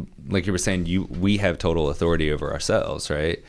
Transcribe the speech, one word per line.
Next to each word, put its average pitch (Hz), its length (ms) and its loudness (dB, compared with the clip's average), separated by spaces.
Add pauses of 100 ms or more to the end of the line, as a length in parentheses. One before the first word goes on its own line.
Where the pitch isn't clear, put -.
(280)
like 95 180 0
you 101 60 0
were 90 60 0
saying, 92 280 0
you, 90 180 0
we 98 320 2
have 92 220 0
total 82 320 2
authority 80 420 2
over 71 180 -2
ourselves, - 600 -2
right? 76 380 -2